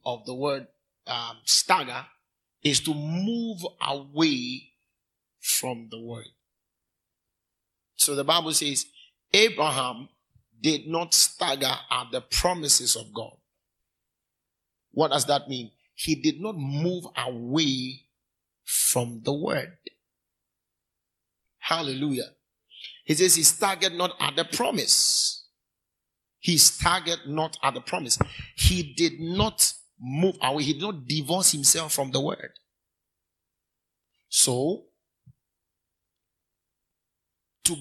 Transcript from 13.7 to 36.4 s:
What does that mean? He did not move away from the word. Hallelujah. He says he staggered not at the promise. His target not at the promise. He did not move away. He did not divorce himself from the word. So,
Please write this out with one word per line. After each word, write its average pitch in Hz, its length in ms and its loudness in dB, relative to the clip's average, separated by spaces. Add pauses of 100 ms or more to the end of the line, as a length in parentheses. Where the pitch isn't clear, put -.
What 151 180 2
does 139 160 2
that 143 220 0
mean? 123 240 -8 (240)
He 160 180 -2
did 147 260 0
not 185 160 -8
move 151 480 -2 (120)
away 131 880 -2 (580)
from 120 640 -2
the 139 80 0
word. - 440 -4 (1800)
Hallelujah. 139 720 -2 (760)
He 156 100 0
says 180 200 6
he 160 80 2
staggered 185 520 2
not 175 260 -2
at 139 160 -2
the 165 80 0
promise. - 1000 2 (1000)
His 170 320 4
target 170 500 0
not 156 360 -4
at 135 100 2
the 127 80 -8
promise. 147 380 -4 (360)
He 180 280 4
did 156 360 0
not 190 540 0 (260)
move 147 440 0
away. 143 220 0
He 147 100 2
did 139 80 -10
not 165 260 -6
divorce 156 440 2
himself 156 420 2
from 135 160 -2
the 131 100 0
word. - 300 -4 (1800)
So, 139 560 0 (2750)